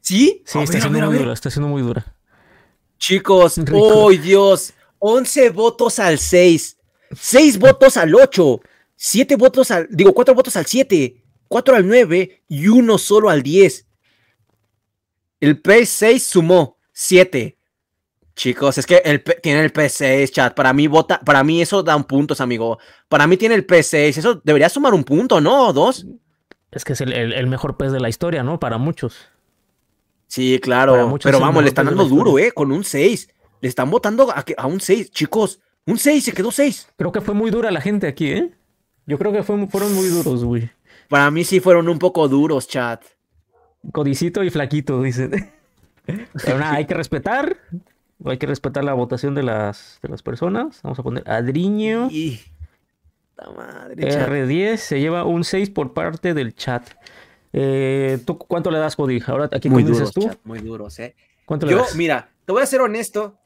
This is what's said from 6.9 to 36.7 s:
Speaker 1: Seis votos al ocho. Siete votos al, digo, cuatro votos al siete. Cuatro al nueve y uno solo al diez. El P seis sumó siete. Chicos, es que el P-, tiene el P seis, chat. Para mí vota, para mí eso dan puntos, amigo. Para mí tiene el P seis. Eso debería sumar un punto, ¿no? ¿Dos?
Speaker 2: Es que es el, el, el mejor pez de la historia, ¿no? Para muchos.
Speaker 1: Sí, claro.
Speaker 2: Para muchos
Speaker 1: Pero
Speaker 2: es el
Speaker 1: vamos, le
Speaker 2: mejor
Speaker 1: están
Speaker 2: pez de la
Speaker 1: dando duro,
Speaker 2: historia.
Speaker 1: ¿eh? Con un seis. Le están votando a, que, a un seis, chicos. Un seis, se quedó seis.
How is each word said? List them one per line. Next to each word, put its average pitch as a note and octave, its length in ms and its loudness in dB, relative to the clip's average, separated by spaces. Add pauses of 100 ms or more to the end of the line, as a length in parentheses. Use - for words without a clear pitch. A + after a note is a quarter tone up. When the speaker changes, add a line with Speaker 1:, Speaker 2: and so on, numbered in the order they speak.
Speaker 1:
Seis C4 420 4
votos C4 400 6
al E3 160 2
ocho. F#3+ 460 6 (360)
Siete C4+ 400 0
votos B3+ 360 4
al, E3+ 180 -2
digo, G3 240 6
cuatro B3+ 220 4
votos - 220 0
al - 80 -4
siete. F#3 580 0 (240)
Cuatro B3 280 4
al F#3 120 2
nueve F#3+ 600 2
y D3+ 200 -2
uno A3+ 300 6
solo G#3+ 320 2
al D3+ 120 2
diez. E3 460 2 (1500)
El D3 220 0
P G#3+ 240 6
seis A#3 380 2
sumó E3+ 540 2 (140)
siete. F3+ 680 0 (800)
Chicos, C3 420 -2
es C3+ 80 -4
que F3+ 180 6
el D3 180 0
P-, - 200 -2
tiene D3+ 200 0
el D#3 100 0
P D3 180 -2
seis, C3+ 420 0
chat. B2+ 220 -2
Para C3 180 2
mí C#3+ 160 2
vota, D#3 320 2
para C3+ 240 2
mí D#3+ 180 0
eso F#3+ 220 -2
dan D3+ 220 0
puntos, C#3 340 -2
amigo. A#2 380 -4 (320)
Para D3 180 2
mí F3+ 100 4
tiene A3+ 180 0
el G3 100 -2
P E3+ 180 4
seis. D3 340 0
Eso F#3+ 260 -2
debería D3+ 260 2
sumar C#4 240 0
un D#3+ 100 0
punto, F3+ 380 0
¿no? A3+ 320 2
¿Dos? F#3 320 0 (680)
Speaker 2:
Es - 140 -14
que C#3+ 80 -6
es B2+ 80 -8
el, B2+ 100 -6
el, A#2 220 -4
el B2 140 -4
mejor C3 280 -6
pez C3+ 160 -4
de C3+ 80 -4
la B2 80 -2
historia, E3 360 -4
¿no? D#3 160 -4
Para A2+ 180 -6
muchos. C3+ 400 -6 (1120)
Speaker 1:
Sí, B2+ 340 -2
claro. C3 320 2
Speaker 2:
Para B2 140 4
muchos C#3 200 -6
Speaker 1:
Pero C#3 100 4
Speaker 2:
es C3 40 4
el C3+ 40 2
Speaker 1:
vamos, D3 160 2
le D3 40 4
Speaker 2:
mejor - 20 4
Speaker 1:
están C3+ 200 0
Speaker 2:
pez D3+ 40 -2
de F3 60 -2
la G3 60 2
Speaker 1:
dando C3+ 120 2
duro, F#3+ 140 2
Speaker 2:
historia. D#3 180 2
Speaker 1:
¿eh? A#3 60 -2
Con C#3 180 -4
un F3+ 140 -4
seis. F3 440 -2 (300)
Le C3 80 -6
están B2+ 240 -4
votando A3+ 420 0
a, C#3 100 -6
que, - 140 -10
a B2 100 -10
un F3+ 120 -6
seis, G3+ 320 -4
chicos. G3+ 480 -4 (260)
Un A#3 120 -4
seis, C#4+ 260 0
se A#3 80 -6
quedó G3+ 200 -6
seis. - 440 -4